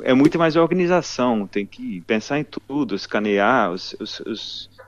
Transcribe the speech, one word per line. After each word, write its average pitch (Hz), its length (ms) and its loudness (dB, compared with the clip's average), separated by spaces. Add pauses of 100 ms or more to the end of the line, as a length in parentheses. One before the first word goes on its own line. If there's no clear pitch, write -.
é 131 100 4
muito 147 240 6
mais 165 180 2
organização, 165 920 2
tem 104 180 -4
que 110 360 -10
pensar 110 380 -2
em 151 40 -4
tudo, 135 520 -4
escanear 104 760 2
os, - 280 -10
os, - 220 -10
os - 480 -10 (180)